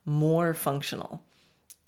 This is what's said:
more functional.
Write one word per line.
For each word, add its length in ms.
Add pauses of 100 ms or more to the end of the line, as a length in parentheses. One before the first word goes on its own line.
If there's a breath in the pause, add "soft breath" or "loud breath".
more 500
functional. 680 (640 soft breath)